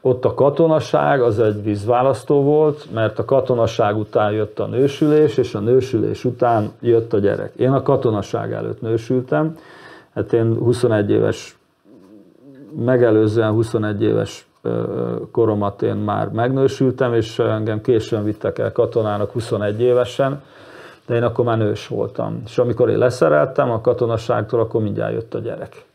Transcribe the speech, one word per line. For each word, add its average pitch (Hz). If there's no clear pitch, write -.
ott -
a 107
katonaság 147
az 113
egy 104
vízválasztó 123
volt, 151
mert 110
a 117
katonaság 113
után 107
jött 107
a 104
nősülés, 143
és 120
a 110
nősülés 107
után 117
jött 113
a 107
gyerek. 104
Én 127
a 135
katonaság 113
előtt 110
nősültem, 127
hát 104
én 113
huszonegy 113
éves, 107
megelőzően 110
huszonegy 107
éves, 110
ö, 117
koromat 104
én 110
már 104
megnősültem, 127
és 110
engem 110
későn 110
vittek 104
el 110
katonának 107
huszonegy 107
évesen, 123
de 123
én 117
akkor 120
már 117
nős 107
voltam. 110
És -
amikor 120
én 104
leszereltem 139
a 110
katonaságtól, 117
akkor 110
mindjárt 107
jött 113
a 110
gyerek. -